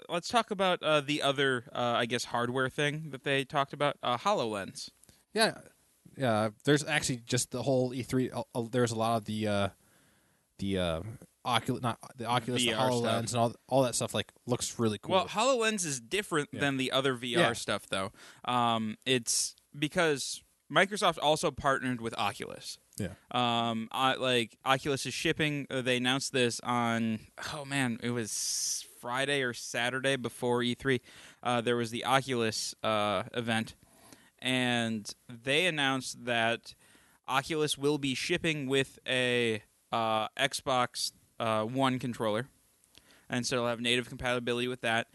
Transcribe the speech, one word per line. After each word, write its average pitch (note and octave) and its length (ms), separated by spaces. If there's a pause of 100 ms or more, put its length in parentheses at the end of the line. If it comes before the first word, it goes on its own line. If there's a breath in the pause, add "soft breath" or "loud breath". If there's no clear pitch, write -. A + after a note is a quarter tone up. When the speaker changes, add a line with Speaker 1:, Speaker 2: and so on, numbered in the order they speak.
Speaker 1:
let's E3+ 180
talk A3+ 240
about, F#3 300
uh, D3+ 200
the D3 200
other, C3+ 520
uh, - 60 (180)
I A#2+ 80
guess, A#2+ 200
hardware B2 440
thing D3+ 420
that C3+ 120
they C#3 220
talked C#3+ 280
about, C#3+ 280
uh, A#2+ 160
HoloLens. A#2 720 (440 soft breath)
Speaker 2:
Yeah. G3+ 260 (580)
Yeah, A2 320 (140)
there's D3 200
actually D3 420
just - 260
the B2 120
whole B2+ 300
E C3 80
three, B2+ 300
uh, A#2 120 (120)
uh, A#2+ 160
there's B2 200
a A2+ 40
lot A2+ 220
of G#2 80
the, G#2+ 220
uh, G2+ 220 (880 soft breath)
the, G2 220
uh, E2+ 220 (420)
Ocul-, A#2+ 380
not A#2 160 (200)
the A2+ 100
Oculus, B2 340
the A#2+ 80
Speaker 1:
V A2 60
R B2+ 160
Speaker 2:
HoloLens, A2+ 380
Speaker 1:
stuff. - 20
Speaker 2:
and B2 40
all, A#2 200 (120)
all C3+ 160
that A#2 120
stuff, - 180
like, G#2+ 180 (140)
looks - 320
really A2 220
cool. E3+ 160
Speaker 1:
Well, F#3 120
HoloLens A3 600
is C3+ 120
different D3+ 520
Speaker 2:
Yeah. A2 80
Speaker 1:
than C#3 180
the C3 140
other C3 240
V A#2+ 200
R F3 60
Speaker 2:
Yeah. A#2 120
Speaker 1:
stuff, G#2+ 340
though. G2 240 (340 loud breath)
Um, A#2 500 (120)
it's - 480 (220)
because D3+ 680 (280)
Microsoft F#3 480
also D#3 300
partnered B2+ 500
with A2+ 160
Oculus. G2 600 (220)
Speaker 2:
Yeah. F#2 140 (180)
Speaker 1:
Um, A#2 600
I, C3 240
like, B2 500
Oculus C3+ 420
is B2 80
shipping, D3+ 560
uh, C3 100
they B2 160
announced B2+ 340
this B2 280
on, A2+ 640 (340)
oh C#3+ 100
man, C3+ 380
it A#2+ 80
was - 760 (140)
Friday C3+ 420
or B2 140
Saturday C3 640
before B2 440
E A#2+ 140
three. C3 260 (400 loud breath)
Uh, B2 200
there A#2+ 140
was A#2 140
the A#2 160
Oculus, B2 800
uh, G#2 400 (100)
event, A#2 400 (640 loud breath)
and A#2+ 760 (160)
they C3+ 380
announced C3+ 600
that A#2 500 (520 soft breath)
Oculus C#3+ 520
will D3 180
be C#3 160
shipping D#3+ 540
with C3+ 400
a, B2 560 (280)
uh, A2 360 (100)
Xbox, - 760 (260)
uh, A2 260
One B2+ 320
controller, A#2+ 500 (800 loud breath)
and B2 200
so C3+ 100
it'll A#2+ 100
have A#2 140
native A#2+ 280
compatibility B2 580
with B2+ 140
that. A#2 340